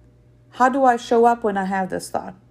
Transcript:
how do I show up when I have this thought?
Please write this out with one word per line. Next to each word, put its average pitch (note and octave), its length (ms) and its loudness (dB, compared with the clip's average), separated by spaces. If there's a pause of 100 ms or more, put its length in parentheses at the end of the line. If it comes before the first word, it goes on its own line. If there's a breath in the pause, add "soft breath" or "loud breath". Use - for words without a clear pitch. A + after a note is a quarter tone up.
(520)
how B3+ 160 2
do C4+ 160 0
I A#3+ 120 4
show A#3 300 2
up A#3 180 0
when G3+ 120 -2
I F#3+ 80 -4
have F#3+ 260 -4
this E3+ 200 -8
thought? - 240 -10 (160)